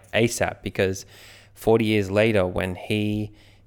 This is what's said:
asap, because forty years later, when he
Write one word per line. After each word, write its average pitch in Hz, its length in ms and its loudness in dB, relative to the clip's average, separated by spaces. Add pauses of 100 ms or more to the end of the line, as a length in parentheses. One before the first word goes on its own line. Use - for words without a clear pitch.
(140)
asap, 104 500 0
because 95 420 -4 (480)
forty 113 300 2
years 104 260 2
later, 104 380 2
when 92 280 -4
he 107 580 -4 (340)